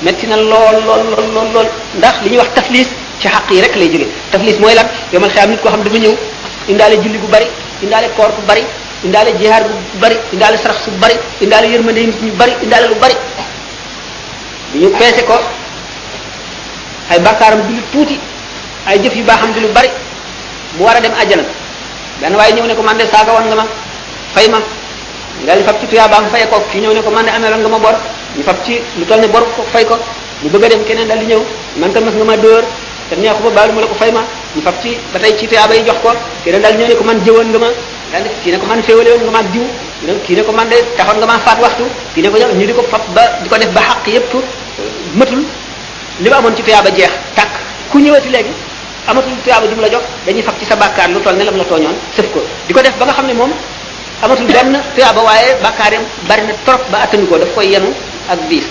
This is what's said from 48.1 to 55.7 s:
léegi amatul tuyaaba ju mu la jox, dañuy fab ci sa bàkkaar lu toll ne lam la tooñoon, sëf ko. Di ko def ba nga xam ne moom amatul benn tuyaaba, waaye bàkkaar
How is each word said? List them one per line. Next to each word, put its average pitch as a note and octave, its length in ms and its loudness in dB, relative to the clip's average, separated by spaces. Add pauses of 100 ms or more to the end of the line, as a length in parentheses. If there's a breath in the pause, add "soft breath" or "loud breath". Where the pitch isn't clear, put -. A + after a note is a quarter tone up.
léegi B3 220 0 (560)
amatul B3+ 240 0 (120)
tuyaaba A3 240 2
ju A3 80 -2
mu A3+ 60 -4
la G#3+ 80 2
jox, A#3 120 -2 (240)
dañuy G#3 180 -2
fab - 160 -4
ci - 60 -10
sa A3+ 100 0
bàkkaar G3 340 0
lu F#3 120 0
toll F#3 140 2
ne G3 80 0
lam G3 140 0
la F#3 60 0
tooñoon, E3 320 0 (200)
sëf - 160 0
ko. D3+ 100 -2 (260)
Di F3 60 -2
ko C4 80 6
def C4 160 4
ba B3+ 80 2
nga C#4 80 0
xam C#4 140 -2
ne C4 60 0
moom B3 180 0 (680)
amatul A#3+ 240 2
benn C4 340 4 (140)
tuyaaba, A#3 280 4
waaye A3+ 400 4
bàkkaar G#3+ 320 0